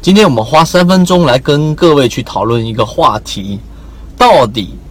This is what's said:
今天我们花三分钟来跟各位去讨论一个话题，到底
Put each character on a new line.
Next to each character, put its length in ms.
今 140
天 120
我 60
们 100
花 220
三 220
分 180
钟 220
来 100
跟 380
各 180
位 160
去 140
讨 200
论 220
一 80
个 100
话 360
题， 400
到 300
底 260